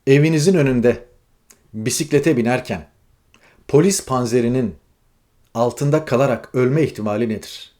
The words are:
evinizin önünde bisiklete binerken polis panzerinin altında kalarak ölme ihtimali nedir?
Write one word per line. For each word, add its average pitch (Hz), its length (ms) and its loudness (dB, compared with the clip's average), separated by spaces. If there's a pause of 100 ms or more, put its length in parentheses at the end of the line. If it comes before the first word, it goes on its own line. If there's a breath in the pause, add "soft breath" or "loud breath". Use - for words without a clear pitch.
evinizin 151 480 4
önünde 123 500 2 (680)
bisiklete 143 640 0
binerken 117 500 -2 (840 soft breath)
polis 185 380 2
panzerinin 123 680 -2 (800)
altında 143 500 -2
kalarak 127 500 -2
ölme 131 280 0
ihtimali 107 460 -4
nedir? - 520 -12